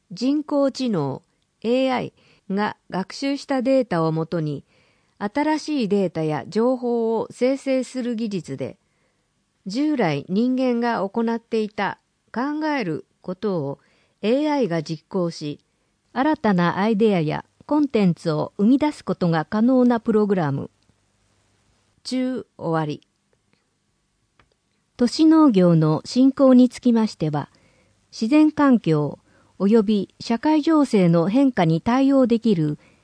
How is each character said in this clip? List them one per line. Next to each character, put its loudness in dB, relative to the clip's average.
人 -2
工 0
知 -6
能、 -4
エ 0
ー -2
ア -4
イ -12
が -4
学 -8
習 -4
し -14
た -2
デ 2
ー -12
タ -2
を 0
も -2
と -6
に、 -6
新 -2
し -4
い -2
デ 0
ー -12
タ -4
や -4
情 -2
報 -2
を -4
生 -2
成 -2
す -10
る -4
技 -6
術 -8
で、 -10
従 -2
来 -2
人 -2
間 0
が -2
行 -4
っ -6
て -4
い -4
た -6
考 -4
え -4
る -6
こ -10
と -4
を -10
エ 0
ー 0
ア 0
イ 0
が -2
実 -10
行 -2
し、 -10
新 0
た 0
な 0
ア 0
イ 0
デ 2
ア 0
や -4
コ 0
ン 0
テ 0
ン 2
ツ -6
を -4
生 2
み 4
出 0
す -20
こ -4
と -2
が 0
可 -4
能 4
な 2
プ -4
ロ 2
グ 0
ラ 0
ム。 -8
中 -4
終 -6
わ -2
り。 -8
都 2
市 2
農 6
業 4
の 2
振 2
興 6
に 8
つ -18
き 2
ま 0
し -18
て -4
は、 -4
自 -6
然 4
環 4
境 -2
及 4
び -2
社 -4
会 0
情 2
勢 2
の 2
変 2
化 0
に 0
対 0
応 4
で 0
き 0
る -2